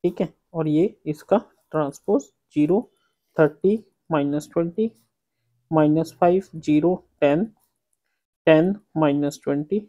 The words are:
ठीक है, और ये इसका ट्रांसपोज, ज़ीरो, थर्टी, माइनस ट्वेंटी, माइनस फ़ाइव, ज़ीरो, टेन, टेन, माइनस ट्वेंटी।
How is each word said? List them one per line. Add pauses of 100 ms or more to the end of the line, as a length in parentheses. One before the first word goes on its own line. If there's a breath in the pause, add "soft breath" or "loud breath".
ठीक
है, (200)
और
ये (100)
इसका (340)
ट्रांसपोज, (320)
ज़ीरो, (560)
थर्टी, (280)
माइनस
ट्वेंटी, (840)
माइनस
फ़ाइव, (140)
ज़ीरो, (260)
टेन, (1040)
टेन, (220)
माइनस
ट्वेंटी।